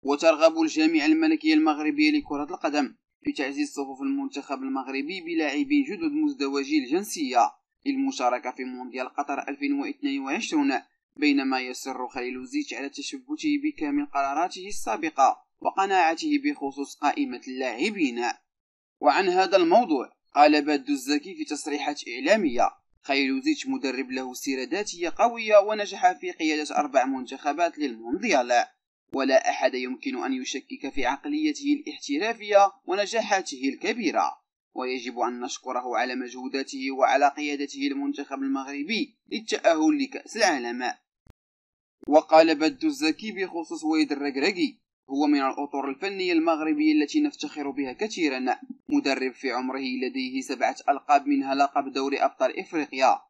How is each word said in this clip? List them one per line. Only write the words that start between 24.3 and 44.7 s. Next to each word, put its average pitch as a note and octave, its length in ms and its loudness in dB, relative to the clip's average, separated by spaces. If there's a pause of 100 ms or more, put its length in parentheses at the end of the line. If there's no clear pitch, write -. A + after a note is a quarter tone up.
سيرة C3 300 -6
ذاتية E3+ 520 -6
قوية A3 420 6
ونجح G3+ 540 2
في F3+ 180 -6
قيادة D3+ 460 -2
أربع C3+ 280 2
منتخبات C3+ 760 -4
للمونديال، B2+ 720 0 (600)
ولا C3 380 4
أحد B2+ 240 -2
يمكن B2+ 500 -6
أن C3 80 -2
يشكك C3 640 -8
في B2+ 120 0
عقليته D3 680 0
الاحترافية G3 1000 2 (140)
ونجاحاته F#3+ 840 -2
الكبيرة، F3 760 -2 (320)
ويجب B2 440 -6
أن A#2+ 220 -2
نشكره B2 580 -6
على B2+ 160 -2
مجهوداته B2+ 760 -6
وعلى C3+ 380 4
قيادته C#3+ 580 -4
المنتخب C#3 560 -4
المغربي C#3 760 -4 (140)
للتأهل D#3 720 2
لكأس - 340 -8
العالم". B2+ 580 0 (1120)
وقال D#3+ 460 8
بدو D3+ 340 0
الزكي D#3 440 -2
بخصوص E3 520 -6
وليد D#3 280 2
الركراكي: C#3+ 680 -2 (320)